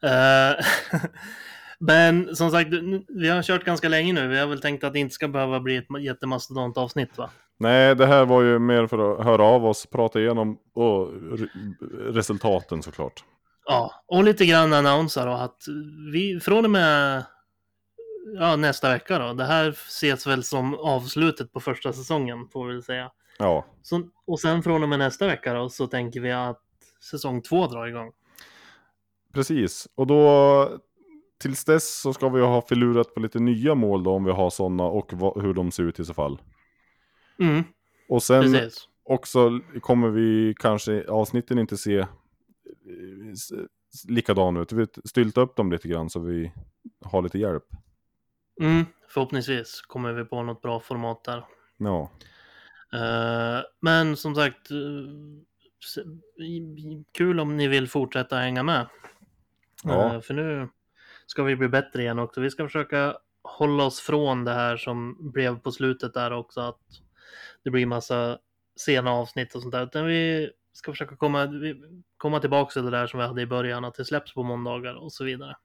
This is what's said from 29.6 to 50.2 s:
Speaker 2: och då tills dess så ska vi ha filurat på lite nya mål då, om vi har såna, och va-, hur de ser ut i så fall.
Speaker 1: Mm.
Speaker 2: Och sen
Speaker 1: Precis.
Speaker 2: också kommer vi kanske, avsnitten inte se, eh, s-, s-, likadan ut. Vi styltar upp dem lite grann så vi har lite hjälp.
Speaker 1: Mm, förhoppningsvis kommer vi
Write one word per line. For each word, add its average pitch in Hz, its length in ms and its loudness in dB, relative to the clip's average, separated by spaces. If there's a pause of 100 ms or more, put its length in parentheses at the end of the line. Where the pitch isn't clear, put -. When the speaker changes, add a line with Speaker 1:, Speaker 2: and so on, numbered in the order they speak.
Speaker 2:
och 135 120 -2
då 143 640 6 (680)
tills 135 260 -8
dess 156 360 0
så 135 120 -4
ska 131 160 -2
vi 127 120 2
ha 123 220 4
filurat 120 520 2
på 113 60 -6
lite 110 180 -4
nya 120 360 2
mål 104 280 0
då, 92 100 0
om 95 120 0
vi 92 80 2
har 90 180 2
såna, 92 340 -2
och 95 280 -2
va-, 95 280 -2
hur 98 140 0
de 90 160 -2
ser 90 120 -4
ut 85 180 -4
i 85 40 -6
så 82 100 -12
fall. 71 240 -4 (1000)
Speaker 1:
Mm. 165 260 2 (440)
Speaker 2:
Och 123 140 2
sen 131 300 6
Speaker 1:
Precis. 117 360 -2 (160)
Speaker 2:
också 123 560 2 (220)
kommer 120 260 4
vi 110 500 2
kanske, 107 500 0
avsnitten 120 500 0
inte 107 180 -2
se, 101 220 0
eh, 95 80 0 (1300)
s-, - 200 -14 (420)
s-, - 140 -20
likadan 95 480 2
ut. 85 160 -4
Vi 110 140 0 (180)
styltar 117 380 2
upp 127 140 -2
dem 95 160 0
lite 82 160 -4
grann 82 220 -4
så 87 100 -8
vi 85 320 -6 (520)
har 92 180 0
lite 92 160 -4
hjälp. 101 260 -2 (960)
Speaker 1:
Mm, 165 240 4 (240)
förhoppningsvis 131 720 -4
kommer 120 320 -8
vi 117 120 -6